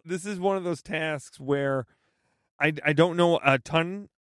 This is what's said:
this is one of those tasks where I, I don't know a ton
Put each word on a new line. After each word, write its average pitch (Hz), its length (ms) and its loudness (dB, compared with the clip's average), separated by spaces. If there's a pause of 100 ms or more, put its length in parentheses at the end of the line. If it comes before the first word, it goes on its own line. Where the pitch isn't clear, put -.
this 170 220 -6
is 208 140 -6
one 196 160 2
of 185 80 -6
those 170 180 -4
tasks 156 580 -6
where 139 460 0 (760)
I, 151 120 2 (120)
I 151 80 4
don't 165 240 4
know 170 280 4
a 135 140 0
ton 170 500 -4 (240)